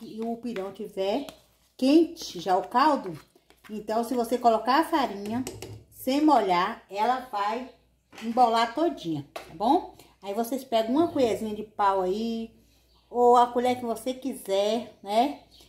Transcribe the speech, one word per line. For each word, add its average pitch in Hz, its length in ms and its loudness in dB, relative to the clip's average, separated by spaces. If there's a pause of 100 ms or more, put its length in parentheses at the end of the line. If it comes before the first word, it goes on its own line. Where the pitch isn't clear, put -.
e 220 220 -12
o 233 160 -4
pirão 196 340 -8
tiver 202 540 -4 (500)
quente, 285 640 2
já 185 160 2
o 185 120 -2
caldo, 247 440 2 (560)
então, 214 340 -4
se 233 120 -4
você 240 240 0
colocar 240 420 4
a 330 40 0
farinha 226 600 -2 (460)
sem 269 320 -2
molhar, 208 640 2
ela 226 320 0 (100)
vai 220 400 -4 (520)
embolar 233 520 2
todinha, 170 600 -4
tá - 80 -14 (100)
bom? 226 420 0 (280)
Aí, 202 100 -10
vocês 233 320 -4
pegam 226 280 0
uma 285 160 2
colherzinha 220 460 -2
de 208 80 -10
pau 196 380 0
aí, 226 500 -4 (600)
ou 240 260 6
a 240 100 8
colher 247 320 0
que 247 60 -10
você 240 300 -6
quiser, 214 880 -4
né? 233 380 0 (280)